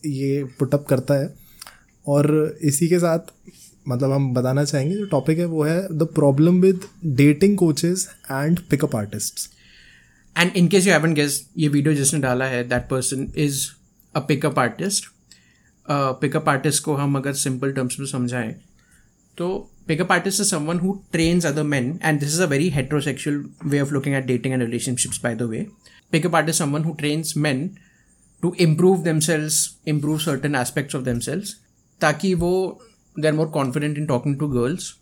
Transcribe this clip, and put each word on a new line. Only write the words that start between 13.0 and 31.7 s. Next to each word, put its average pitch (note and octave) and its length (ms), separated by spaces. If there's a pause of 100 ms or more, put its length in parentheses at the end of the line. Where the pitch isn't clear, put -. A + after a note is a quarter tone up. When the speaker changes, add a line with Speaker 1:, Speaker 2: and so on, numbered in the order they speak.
Speaker 2:
is D3 180 (600)
a - 140
pickup C#3+ 280
artist। D#3 460 (840)
अ, C#3 240
पिकअप D3+ 360
आर्टिस्ट C#3 340
को D3+ 120
हम C#3+ 220
अगर C#3 160
सिंपल C3+ 400
टर्म्स C3 280
में C#3 60
समझाएं B2 480 (840)
So, F#3 320 (160)
pickup E3 240
artist F#3+ 300
is G3+ 80
someone E3 320
who F#3+ 320
trains E3+ 320
other D3+ 180
men, C#3+ 400
and D#3 160
this C#3+ 140
is E3 80
a F3+ 80
very C#3+ 240
heterosexual C#3+ 1000
way C#3+ 80
of C#3+ 140
looking C#3 200
at C3 140
dating B2+ 260
and B2+ 80
relationships, A#2+ 560
by A#2 180
the A#2+ 120
way. A#2+ 220 (420)
Pickup E3 240
artist D#3 220
is - 0
someone D3+ 260
who E3 140
trains D3+ 400
men D3+ 420 (640)
to F3 120
improve F3 500
themselves, D#3 720 (100)
improve D3+ 360
certain C#3+ 340
aspects C3+ 360
of C3 120
themselves, C3 560 (400)